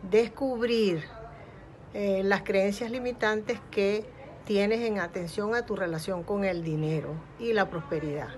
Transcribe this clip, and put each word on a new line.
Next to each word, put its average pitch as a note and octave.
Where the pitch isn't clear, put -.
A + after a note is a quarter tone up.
descubrir, A3+
eh, G3
las G3
creencias G3+
limitantes A#3+
que G#3
tienes G#3
en A3
atención F3+
a A#3+
tu G#3
relación F3
con G3+
el F3
dinero D#3
y A#3
la G3
prosperidad. D3+